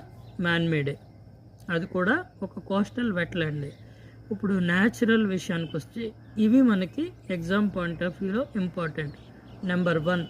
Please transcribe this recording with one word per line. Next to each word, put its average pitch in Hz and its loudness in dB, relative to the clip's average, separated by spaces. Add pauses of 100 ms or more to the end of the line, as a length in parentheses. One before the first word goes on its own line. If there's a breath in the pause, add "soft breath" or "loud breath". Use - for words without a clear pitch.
(400)
మ్యాన్ 170 2
మేడే, 143 0 (720)
అది 170 -2
కూడా 190 2 (260)
ఒక 196 -8
కోస్టల్ 202 -2
వెట్లాండే. 156 -2 (600 loud breath)
ఇప్పుడు 202 0
న్యాచురల్ 214 4
విషయానికి 170 -4
వస్తే 226 -8 (360)
ఇవి 214 6
మనకి 208 2 (280)
ఎగ్జామ్ 190 0
పాయింట్ 170 -4
ఆఫ్ 180 -2
వ్యూలో 196 -2 (140)
ఇంపార్టెంట్. 165 -4 (480)
నెంబర్ 180 2
వన్, 175 2